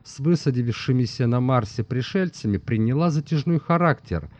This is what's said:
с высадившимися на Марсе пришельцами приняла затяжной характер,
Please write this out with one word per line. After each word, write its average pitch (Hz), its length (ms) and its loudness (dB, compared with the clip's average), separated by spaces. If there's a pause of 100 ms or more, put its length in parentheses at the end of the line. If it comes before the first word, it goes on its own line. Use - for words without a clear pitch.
с - 140 -18
высадившимися 127 1080 0
на 123 140 2
Марсе 123 420 0
пришельцами 123 720 -2
приняла 120 540 0
затяжной 156 500 0
характер, 147 800 0